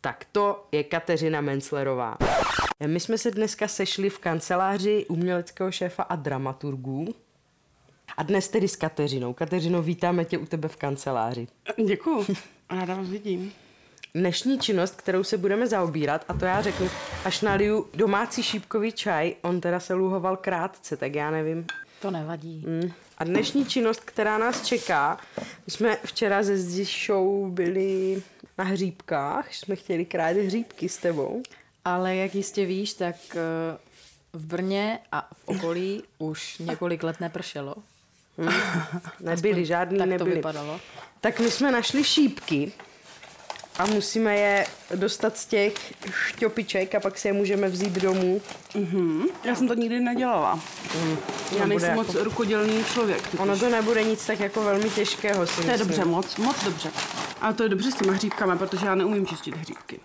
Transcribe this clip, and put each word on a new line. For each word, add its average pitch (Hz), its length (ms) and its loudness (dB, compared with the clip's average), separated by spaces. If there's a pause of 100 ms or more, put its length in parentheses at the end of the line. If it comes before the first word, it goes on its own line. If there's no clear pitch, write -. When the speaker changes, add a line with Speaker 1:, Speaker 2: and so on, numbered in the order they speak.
Speaker 1:
Tak - 320 -6
to 202 400 2
je 147 120 2
Kateřina 160 560 0
Menclerová. 135 760 -2 (720)
My 165 140 0
jsme 226 180 -2
se 240 120 0
dneska 208 380 -2
sešli 196 420 -2
v - 80 -12
kanceláři 190 920 2
uměleckého 175 640 0
šéfa 180 300 -4
a 180 140 -2
dramaturgů. 135 960 -4 (1000)
A 151 60 -4
dnes 190 260 0
tedy 196 200 2
s - 80 -2
Kateřinou. 139 560 -2
Kateřino, 170 500 0
vítáme 175 420 0
tě 170 140 -2
u 160 80 -6
tebe 156 220 -4
v - 80 -8
kanceláři. 120 720 -2 (380)
Speaker 2:
Děkuju. 208 400 0 (440)
Ráda 185 240 -4
vás 190 140 -6
vidím. 196 440 -4 (600)
Speaker 1:
Dnešní 185 440 2
činnost, 190 380 0
kterou 185 280 0
se 202 140 -2
budeme 202 280 2
zaobírat, 160 640 0
a 175 60 -4
to - 100 0
já 190 180 2
řeknu, 185 260 0 (360)
až - 160 0
naliju 208 540 2
domácí 202 480 2
šípkový 214 500 -2
čaj, 170 500 0
on 180 180 0
teda 175 200 0
se 185 140 -2
luhoval 185 420 2
krátce, 185 600 -4
tak 135 180 -4
já 147 160 0
nevím. 160 360 -2 (360)
Speaker 3:
To 196 80 -2
nevadí. 160 580 -8
Speaker 1:
Mm. 165 240 -2 (260)
A 160 60 -2
dnešní 220 420 2
činnost, 233 380 2
která 214 340 0
nás 240 280 0
čeká, 160 520 2 (220)
my - 320 -14
jsme 220 320 2
včera 202 380 2
se 202 160 2
Zdišou 190 920 0
byli 190 720 0 (360)
na 190 60 0
hříbkách, 175 920 -2
jsme 196 220 -6
chtěli 175 280 -2
krájet 175 420 2
hříbky 202 420 -2
s - 80 -4
tebou. 170 460 -2 (420)
Speaker 3:
Ale 185 320 0
jak 190 180 -2
jistě 196 320 0
víš, 190 280 -2
tak, 175 220 -2 (180)
eh, 165 440 -2 (540)
v 156 140 -10
Brně 196 520 0 (140)
a 151 220 -4
v - 140 -20
okolí 190 540 -2 (160)
už 156 400 -6
několik 170 440 -4
let 165 180 -4
nepršelo. 151 540 -8 (640)
Speaker 1:
Hmm. 165 100 -2 (720)
Nebyly, 170 320 0
Speaker 3:
Aspoň 175 120 2
Speaker 1:
žádný 175 340 0
Speaker 3:
tak 180 80 2
to 190 40 2
Speaker 1:
nebyly. 180 260 2
Speaker 3:
vypadalo. 156 440 -6 (400)
Speaker 1:
Tak 226 200 0
my 233 100 4
jsme 277 200 2
našli 262 340 2
šípky 202 680 2 (1040)
a 180 80 2
musíme 208 500 2
je 202 300 6 (280)
dostat 208 420 0
z - 100 -4
těch 208 480 0 (160)
šťopiček 202 840 -2
a 208 60 4
pak 196 180 -2
si 214 100 0
je 196 40 2
můžeme 202 360 2
vzít 185 240 0
domů. 185 480 4 (340)
Speaker 2:
Mhm. 180 480 2 (220)
Já 240 100 0
jsem 247 140 2
to 240 60 2
nikdy 233 260 0
nedělala. 240 540 2 (460)
Speaker 1:
Mhm. 160 160 0 (360)
Speaker 2:
Já 196 100 0
Speaker 1:
To 196 40 2
Speaker 2:
nejsem 175 240 4
Speaker 1:
bude 165 40 4
Speaker 2:
moc 220 200 2
Speaker 1:
jako 202 100 2
Speaker 2:
rukodělný 220 600 2
člověk, 214 380 0
totiž. 175 180 -4
Speaker 1:
Ono 196 180 2
to 240 120 4
nebude 220 340 4
nic 220 220 0
tak 208 140 0
jako 208 240 0
velmi 208 260 4
těžkého, 202 560 0
si - 80 -2
Speaker 2:
To - 80 0
je 165 40 2
Speaker 1:
myslím. 220 220 2
Speaker 2:
dobře, 160 160 2
moc, 170 320 0
moc 226 280 0
dobře. 160 260 -2 (500)
Ale 214 140 2
to 226 80 0
je 220 60 4
dobře 202 220 2
s 254 40 -2
těma 190 180 4
hříbkama, 190 440 2
protože 190 300 0
já 190 80 4
neumím 190 320 4
čistit 160 300 -6
hříbky. - 480 -12